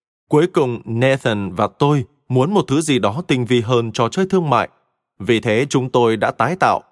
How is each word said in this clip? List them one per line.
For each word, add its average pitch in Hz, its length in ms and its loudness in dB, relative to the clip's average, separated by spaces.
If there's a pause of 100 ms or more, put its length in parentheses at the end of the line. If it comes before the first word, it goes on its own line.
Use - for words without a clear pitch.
(280)
Cuối 151 180 4
cùng, 135 380 -2
Nathan 117 680 0
và 101 140 0 (100)
tôi 143 260 2 (240)
muốn 131 260 2
một 180 140 2
thứ 139 120 0
gì 151 180 0
đó 107 280 -2
tinh 127 180 0
vi 120 160 2
hơn 117 320 -2
trò 117 160 0
chơi 190 220 -2
thương 175 200 0
mại. 113 180 0 (500)
Vì 110 220 0
thế, 113 300 0
chúng 127 200 -2
tôi 117 260 2
đã 104 140 -2
tái 139 300 -2
tạo, 107 320 2